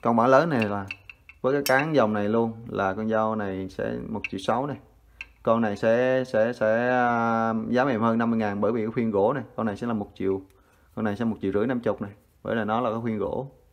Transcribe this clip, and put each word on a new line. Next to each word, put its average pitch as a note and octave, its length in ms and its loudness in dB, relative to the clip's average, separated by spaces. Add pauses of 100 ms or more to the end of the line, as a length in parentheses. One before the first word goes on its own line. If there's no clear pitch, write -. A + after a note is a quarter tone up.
Con A#2 140 2
bản A#2 140 4
lớn C#3+ 180 8
này A#2 200 0
là G2+ 180 -4 (540)
với B2+ 120 0
cái C#3+ 120 0
cán C#3+ 300 2
dòng A2 180 4
này G#2 160 -2
luôn A2+ 240 2 (160)
là G2 260 -2
con A2 140 -6
dao A2 280 0
này F#2+ 320 -6
sẽ A2 280 -6 (120)
một G#2+ 120 -4 (100)
triệu G2 100 -8
sáu A#2+ 260 0
này. C#3+ 120 -6 (640)
Con A2+ 180 4
này G#2 160 0
sẽ, B2+ 500 2
sẽ, A2+ 260 2
sẽ, A2+ 360 0
à, A#2 680 2 (140)
giá A#2+ 160 2
mềm B2 160 0
hơn A2+ 180 2
năm A#2 120 2
mươi A2+ 80 0
ngàn G2+ 220 -2
bởi G#2+ 120 2
vì A#2+ 80 -2
cái G#2+ 100 -2
khuyên A2+ 200 -2
gỗ G2+ 220 2
này. C3+ 120 -4 (120)
Con A2+ 100 -2
này G2+ 100 -4
sẽ A#2 100 -8
là A#2 80 -2
một G#2 200 -6
triệu, F#2+ 280 -2 (520)
con A2+ 100 -4
này G#2 120 -2
sẽ A#2 80 -4
một A2 160 -2
triệu F#2+ 120 -2
rưỡi G#2 140 0
năm B2 140 -2
chục G#2+ 220 -2
này, G2+ 100 -10 (300)
bởi G#2+ 140 -2
là A2 80 -2
nó A2 160 0
là B2 100 0
cái A2+ 100 -4
khuyên A2+ 180 -4
gỗ. B2+ 320 -4 (220)